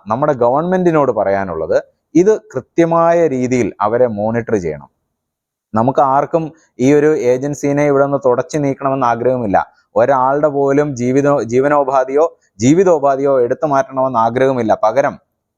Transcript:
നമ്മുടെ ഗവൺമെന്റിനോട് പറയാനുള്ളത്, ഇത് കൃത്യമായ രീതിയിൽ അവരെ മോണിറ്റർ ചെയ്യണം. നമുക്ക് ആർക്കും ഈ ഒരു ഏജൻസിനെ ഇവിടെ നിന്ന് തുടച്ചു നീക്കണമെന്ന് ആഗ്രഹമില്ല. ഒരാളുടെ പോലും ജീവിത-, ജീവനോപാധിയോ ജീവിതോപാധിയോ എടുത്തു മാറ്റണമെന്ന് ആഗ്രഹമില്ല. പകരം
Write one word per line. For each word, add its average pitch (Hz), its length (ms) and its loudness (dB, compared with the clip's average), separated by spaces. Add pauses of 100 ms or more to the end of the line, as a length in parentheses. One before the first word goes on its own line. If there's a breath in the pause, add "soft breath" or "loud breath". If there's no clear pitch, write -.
നമ്മുടെ 135 260 -2
ഗവൺമെന്റിനോട് 151 800 0
പറയാനുള്ളത്, 98 720 -2 (320)
ഇത് 190 260 2
കൃത്യമായ 165 840 0
രീതിയിൽ 127 540 -2
അവരെ 113 260 0
മോണിറ്റർ 113 500 -4
ചെയ്യണം. 76 340 -6 (840)
നമുക്ക് 123 260 0
ആർക്കും 147 520 -2 (280 soft breath)
ഈ 135 140 4
ഒരു 151 220 2
ഏജൻസിനെ 143 720 -2
ഇവിടെ 139 180 2
നിന്ന് 139 200 -2
തുടച്ചു 127 340 -2
നീക്കണമെന്ന് 139 480 -2
ആഗ്രഹമില്ല. 117 640 -2 (240 soft breath)
ഒരാളുടെ 135 520 2
പോലും 139 480 0
ജീവിത-, 131 460 0
ജീവനോപാധിയോ 135 960 0 (200)
ജീവിതോപാധിയോ 139 840 2
എടുത്തു 123 260 -2
മാറ്റണമെന്ന് 135 520 -2
ആഗ്രഹമില്ല. 117 640 0
പകരം 117 360 0 (400)